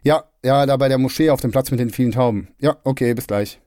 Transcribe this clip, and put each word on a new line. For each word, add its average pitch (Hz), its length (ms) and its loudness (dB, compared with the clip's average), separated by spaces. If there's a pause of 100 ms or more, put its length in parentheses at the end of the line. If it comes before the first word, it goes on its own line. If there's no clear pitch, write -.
„Ja, 151 220 2 (220)
ja, 139 200 4
da 135 120 0
bei 135 100 2
der 131 100 2
Moschee 135 320 0
auf 135 120 2
dem - 100 -2
Platz 135 200 -2
mit 123 100 -2
den 117 80 -2
vielen 123 240 -2
Tauben. 110 340 -2 (100)
Ja, 143 280 -2
okay, 131 280 0
bis 117 140 -6
gleich.“ 101 400 -4